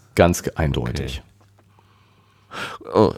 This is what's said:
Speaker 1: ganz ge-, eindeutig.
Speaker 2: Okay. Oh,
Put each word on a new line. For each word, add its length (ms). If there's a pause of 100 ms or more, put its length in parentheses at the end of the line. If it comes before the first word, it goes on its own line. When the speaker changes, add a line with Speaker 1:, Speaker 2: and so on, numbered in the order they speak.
(140)
Speaker 1:
ganz 280
ge-, 140
eindeutig. 680
Speaker 2:
Okay. 80 (1600)
Oh, 240